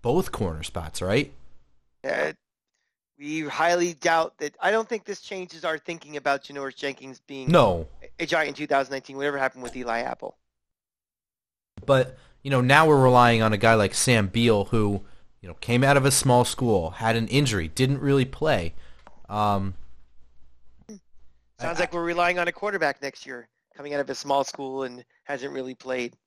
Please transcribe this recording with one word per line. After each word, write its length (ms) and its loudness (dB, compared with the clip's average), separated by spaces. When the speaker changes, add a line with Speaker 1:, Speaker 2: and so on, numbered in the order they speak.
Speaker 1:
both 280 0
corner 320 -6
spots, 400 -10
right? 300 0
Speaker 2:
Uh, 240 -4
we 220 -8
highly 540 0
doubt 440 0
that. 220 -8
I 100 2
don't 180 0
think 160 -8
this 160 -12
changes 440 -14
our 140 -4
thinking 380 -12
about 280 -2
Janoris 320 -10
Jenkins 500 -10
being 240 -6
Speaker 1:
No. 380 4
Speaker 2:
a 40 -4
Giant 260 -2
in 40 -12
two 140 -10
thousand 240 0
nineteen, 240 -12
whatever 200 -2
happened 280 -4
with 100 -10
Eli 280 -4
Apple. 340 -10
Speaker 1:
But, 300 2
you 80 -6
know, 100 4
now 260 6
we're 160 6
relying 380 8
on 120 4
a 40 0
guy 180 6
like 200 2
Sam 320 2
Beal 400 2
who, 360 0
you 80 -18
know, 120 -14
came 240 2
out 120 6
of 80 2
a 60 4
small 340 4
school, 460 0
had 240 -2
an 140 -2
injury, 400 0
didn't 320 0
really 240 2
play. 500 -2
Um, 460 0
Speaker 2:
Sounds 180 -6
Speaker 1:
I, 40 0
Speaker 2:
like 100 -4
we're 120 -4
relying 340 0
on 100 -2
a 40 -6
quarterback 480 -4
next 260 -12
year 220 -16
coming 180 -10
out 60 -2
of 100 -4
a 40 -6
small 280 0
school 400 -8
and 220 -12
hasn't 300 -10
really 220 -8
played. 420 -8